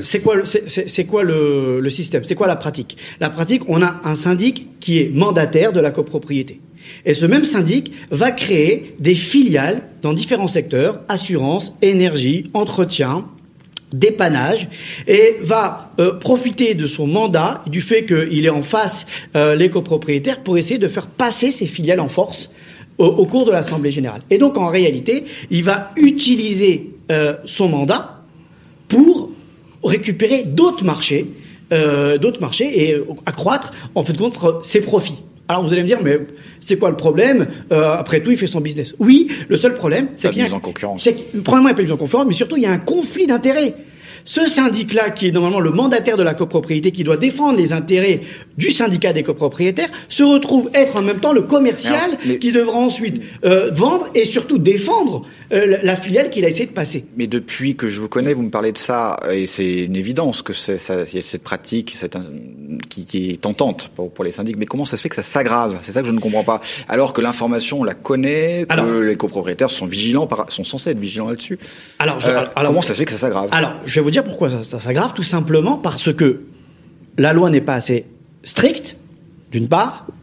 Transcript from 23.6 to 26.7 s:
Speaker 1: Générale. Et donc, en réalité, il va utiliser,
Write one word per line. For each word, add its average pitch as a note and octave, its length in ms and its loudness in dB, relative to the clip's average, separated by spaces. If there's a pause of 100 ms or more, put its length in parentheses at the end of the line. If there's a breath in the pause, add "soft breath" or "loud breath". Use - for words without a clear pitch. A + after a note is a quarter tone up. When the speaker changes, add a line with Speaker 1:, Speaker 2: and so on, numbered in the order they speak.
Speaker 1:
Générale. B2+ 380 -6
Et G3 80 4
donc, C#4 220 4
en F3+ 100 0
réalité, F3 560 0 (260 loud breath)
il E3+ 140 0
va G3+ 320 -2
utiliser, A3 920 4 (200)